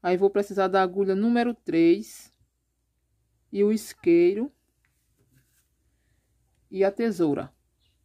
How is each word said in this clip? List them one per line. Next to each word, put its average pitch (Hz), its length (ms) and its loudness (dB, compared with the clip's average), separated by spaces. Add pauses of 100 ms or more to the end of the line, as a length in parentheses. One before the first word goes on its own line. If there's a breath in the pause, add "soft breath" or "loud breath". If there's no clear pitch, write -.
Aí 180 160 -2
vou 196 140 2
precisar 196 380 -2
da 190 120 2
agulha 190 360 -2
número 240 380 0
três 170 760 0 (1160)
e 196 140 0
o 214 80 2
isqueiro 196 800 0 (2250)
e 190 140 0
a 196 80 2
tesoura. 170 600 -2 (520)